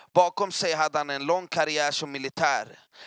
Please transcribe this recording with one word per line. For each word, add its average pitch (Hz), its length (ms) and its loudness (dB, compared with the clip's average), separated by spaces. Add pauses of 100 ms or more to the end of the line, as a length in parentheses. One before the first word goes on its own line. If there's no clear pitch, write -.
(140)
Bakom 180 380 4
sig 170 220 0
hade 156 240 0
han 147 120 -4
en 139 160 -4
lång 175 220 0
karriär 151 440 0
som 143 200 -4
militär. 135 680 -2 (280)